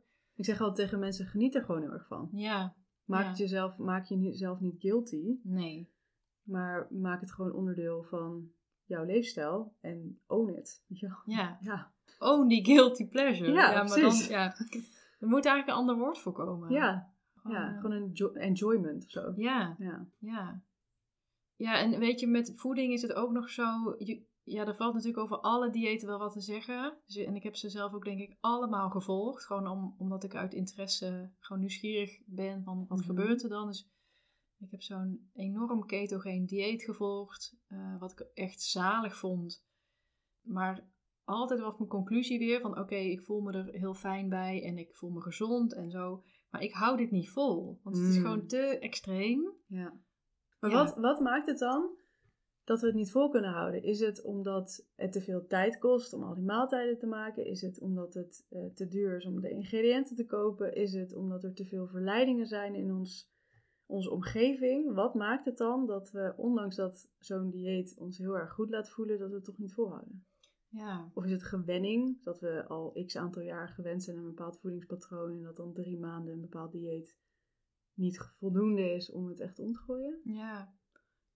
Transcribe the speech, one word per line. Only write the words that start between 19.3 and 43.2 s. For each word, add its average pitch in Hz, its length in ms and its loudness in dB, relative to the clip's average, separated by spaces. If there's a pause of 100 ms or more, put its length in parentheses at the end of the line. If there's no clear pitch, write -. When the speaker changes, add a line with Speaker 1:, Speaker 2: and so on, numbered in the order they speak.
Speaker 2:
Ja. 214 420 0
Speaker 1:
Ja. 180 280 -6 (120)
Speaker 2:
Ja. 190 440 -8 (960)
Ja, 226 220 2
en 226 200 6
weet 233 220 4
je, 247 60 0
met 240 280 4
voeding 254 380 0
is 240 100 0
het 240 100 -2
ook 233 200 0
nog 240 180 0
zo, 226 480 0
je, 220 240 -6 (200)
ja, 214 240 -4
er 202 100 -2
valt 233 180 0
natuurlijk 226 280 0
over 220 180 -2
alle 240 300 4
diëten 220 380 0
wel 202 100 -2
wat 208 140 -4
te 208 80 -10
zeggen. 247 560 -6 (100)
Dus, 196 100 -16
en 202 200 -4
ik 196 60 -8
heb 214 140 -8
ze 214 140 -8
zelf 202 240 -4
ook, 202 100 -8
denk 196 160 -4
ik, 202 200 -12
allemaal 220 500 0
gevolgd. 196 560 -2
Gewoon 196 220 -2
om, 190 300 -6
omdat 190 260 -4
ik 196 100 -10
uit 190 200 -6
interesse 185 840 -4
gewoon 190 220 -6
nieuwsgierig 202 680 -4
ben 190 380 -6
van, 185 240 -6
wat 190 100 -2
Speaker 1:
Mhm. 170 80 -2
Speaker 2:
gebeurt 208 360 2
er 233 60 -6
dan? 208 180 -4
Dus 196 240 -10 (680)
ik 190 120 -16
heb 190 120 -14
zo'n 190 520 -6
enorm 214 520 -2
ketogeen 190 600 -2
dieet 202 360 -2
gevolgd, 202 760 -6 (100)
eh, 190 340 -10
wat 185 120 -8
ik - 80 -18 (140)
echt 190 280 -6
zalig 196 540 0
vond. 180 480 -4 (760)
Maar 185 460 -4 (380)
altijd 240 360 0
was 214 180 -4
mijn 208 120 -4
conclusie 233 480 0
weer 233 220 2
van, 220 180 -6
"Oké, 196 180 -4
ik 190 260 -2